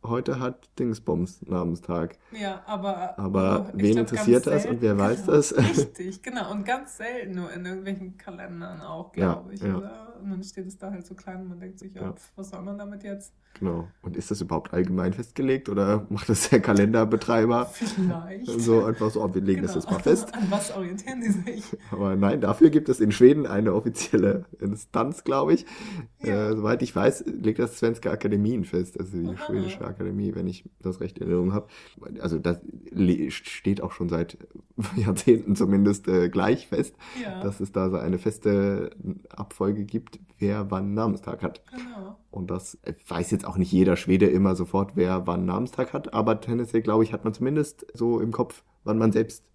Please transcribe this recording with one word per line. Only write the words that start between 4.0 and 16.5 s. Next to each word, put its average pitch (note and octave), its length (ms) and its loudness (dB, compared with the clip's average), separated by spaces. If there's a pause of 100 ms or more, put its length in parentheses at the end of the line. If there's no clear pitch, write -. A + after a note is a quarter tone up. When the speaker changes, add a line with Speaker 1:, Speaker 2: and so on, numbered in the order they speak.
Speaker 1:
interessiert A#2 340 4
Speaker 2:
ganz D3 180 2
Speaker 1:
das - 80 -4
und A#2 100 -2
wer G#2+ 140 2
Speaker 2:
selten, G2 40 0
Speaker 1:
weiß G#2 260 2
Speaker 2:
genau. - 120 2
Speaker 1:
das? C#3+ 200 2
<laughs> A#2+ 200 4
Speaker 2:
Richtig, - 460 -4
genau. B3 280 -8
Und G3+ 140 -6
ganz C4 320 -6
selten A3 380 -10
nur F3+ 160 -8
in F3+ 140 -12
irgendwelchen F#3+ 520 -10
Kalendern F3 640 -14
auch, E3 340 -14
Speaker 1:
Ja, - 180 2
Speaker 2:
glaub - 180 -10
ich, - 100 -12
Speaker 1:
ja. G3 160 -2
Speaker 2:
oder? - 320 -12 (140)
Und G3+ 80 -10
dann F#3 120 -8
steht F#3 240 -14
es F#3 100 -18
da G3 140 -14
halt F3+ 140 -12
so F#3 100 -18
klein F#3 260 -14
und F#3 80 -12
man F3 100 -14
denkt F#3 200 -18
sich, G3 140 -18
ja, F#3+ 80 -14
Speaker 1:
Ja. F#3+ 120 -8
Speaker 2:
pf, - 220 -20
was G3 140 -14
soll F#3 120 -14
man G3+ 160 -10
damit G3+ 260 -14
jetzt? G3 300 -12 (260)
Speaker 1:
Genau. E2+ 280 -4 (140)
Und F2 160 -8
ist - 140 -6
das G#2 100 -4
überhaupt E2 320 -4
allgemein F2+ 400 0
festgelegt C3 560 -2
oder G2+ 400 2
macht G#2 180 -6
das G#2 220 2
der A#2+ 100 8